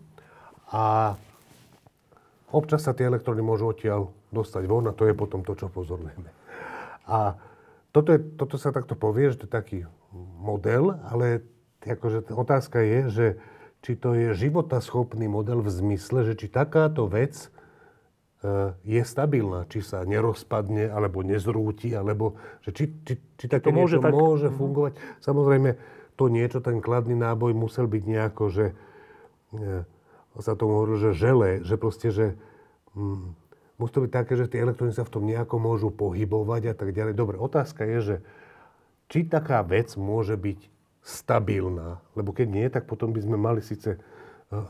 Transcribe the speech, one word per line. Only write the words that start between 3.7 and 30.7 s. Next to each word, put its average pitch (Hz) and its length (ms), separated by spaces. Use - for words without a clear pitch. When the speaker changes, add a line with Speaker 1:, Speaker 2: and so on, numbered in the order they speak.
Speaker 1:
dostať 101 360
von 113 200
a 104 80
to 110 120
je 107 100
potom 98 260
to, 98 120
čo 95 160
pozorujeme. 85 600
A 104 320
toto 151 220
je, 156 80
toto 139 240
sa 139 120
takto 127 240
povie, 113 380
že - 80
to 104 80
je - 60
taký 104 260
model, 110 680
ale 120 360
akože 110 440
t-, 110 120
otázka 123 460
je, 110 260
že 113 180
či - 160
to 123 180
je 117 220
životaschopný 123 920
model 110 320
v 104 80
zmysle, 101 560
že 113 80
či 107 160
takáto 151 580
vec, 117 400
e, 98 320
je 107 160
stabilná, 117 680
či 107 100
sa 95 240
nerozpadne, 107 880
alebo 98 320
nezrúti, 107 720
alebo 104 400
že 101 80
či, 143 100
či, 131 80
či - 100
také 143 240
Speaker 2:
To 151 60
môže 170 180
Speaker 1:
niečo 131 80
Speaker 2:
tak 156 80
Speaker 1:
môže 147 380
Speaker 2:
Mhm. 135 80
Speaker 1:
fungovať. 139 360
Samozrejme, 139 460
to 135 100
niečo, 120 320
ten 117 220
kladný 120 340
náboj 117 380
musel 113 340
byť 104 160
nejako, 110 460
že, 101 160
e, 98 320
sa 110 160
tomu 107 240